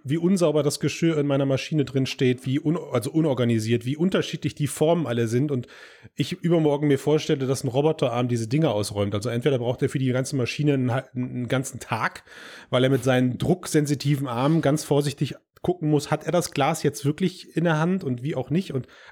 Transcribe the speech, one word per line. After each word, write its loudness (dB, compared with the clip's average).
wie -2
unsauber 4
das 0
Geschirr 0
in 2
meiner 2
Maschine 0
drin 0
steht, 0
wie 0
un-, 0
also -2
unorganisiert, 2
wie -2
unterschiedlich 0
die -2
Formen 2
alle 0
sind 0
und -4
ich -4
übermorgen 2
mir 4
vorstelle, 0
dass -2
ein -2
Roboterarm 2
diese -2
Dinge 2
ausräumt. -2
Also -4
entweder 0
braucht -4
er 2
für -4
die 0
ganze -2
Maschine 0
einen, 0
ha-, -2
einen -6
ganzen -4
Tag, -6
weil 2
er 4
mit 2
seinen 2
drucksensitiven 0
Armen 2
ganz 2
vorsichtig 0
gucken -2
muss, 2
hat -2
er -2
das 0
Glas 0
jetzt -2
wirklich -2
in 2
der 2
Hand 0
und -4
wie -6
auch -6
nicht. 0
Und -4